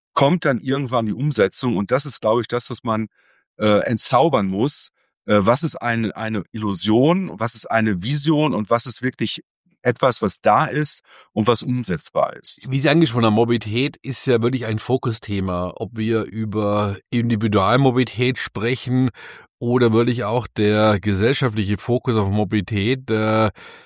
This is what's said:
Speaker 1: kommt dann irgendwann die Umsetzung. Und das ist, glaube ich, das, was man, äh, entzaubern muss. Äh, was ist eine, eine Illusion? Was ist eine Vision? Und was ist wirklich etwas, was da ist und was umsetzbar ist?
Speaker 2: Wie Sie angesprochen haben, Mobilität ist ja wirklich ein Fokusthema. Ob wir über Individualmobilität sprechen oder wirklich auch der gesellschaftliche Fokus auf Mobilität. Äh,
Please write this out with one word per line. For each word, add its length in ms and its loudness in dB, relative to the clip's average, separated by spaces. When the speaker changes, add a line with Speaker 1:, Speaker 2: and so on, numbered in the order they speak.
Speaker 1:
kommt 300 2
dann 140 2
irgendwann 480 -2
die 60 -2
Umsetzung. 640 0
Und 140 -2
das 160 0
ist, 140 -8
glaube 220 2
ich, 60 -14
das, 220 -6
was 140 -10
man, 240 -2
äh, 280 4
entzaubern 640 2
muss. 420 -2
Äh, 160 4
was 200 2
ist 140 -2
eine, 400 -4
eine 340 -4
Illusion? 880 2
Was 160 -4
ist 160 -8
eine 320 0
Vision? 500 0
Und 160 -4
was 180 0
ist 140 -10
wirklich 420 -6
etwas, 380 0
was 200 -4
da 240 4
ist 380 -6
und 140 -2
was 160 2
umsetzbar 720 -2
ist? 340 -14
Speaker 2:
Wie 120 -2
Sie 80 2
angesprochen 380 4
haben, 80 4
Mobilität 680 0
ist 240 -6
ja 160 2
wirklich 240 0
ein 140 -2
Fokusthema. 960 -4
Ob 200 -10
wir 280 0
über 720 -2
Individualmobilität 1300 2
sprechen 720 -2
oder 320 2
wirklich 320 2
auch 240 -2
der 500 2
gesellschaftliche 800 0
Fokus 400 -2
auf 140 2
Mobilität. 800 -2
Äh, 400 2